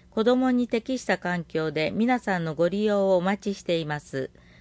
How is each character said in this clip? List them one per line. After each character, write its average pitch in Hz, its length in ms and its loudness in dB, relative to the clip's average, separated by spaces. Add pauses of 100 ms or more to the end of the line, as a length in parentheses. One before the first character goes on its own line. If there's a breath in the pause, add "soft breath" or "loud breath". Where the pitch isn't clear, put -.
(100)
子 220 140 0
ど 247 120 4
も 254 140 2
に 247 180 2
適 247 300 -2
し - 60 -12
た 190 120 0
環 180 280 -4
境 160 280 -4
で - 180 0
皆 240 280 0
さ 190 200 -2
ん 165 60 -4
の 160 100 -4
ご 170 140 2
利 202 160 -2
用 202 260 2
を 185 60 6
お 175 40 4
待 196 340 -2
ち - 40 -14
し - 40 -16
て 170 160 0
い 160 80 -4
ま 147 140 -6
す。 - 300 -6 (300 soft breath)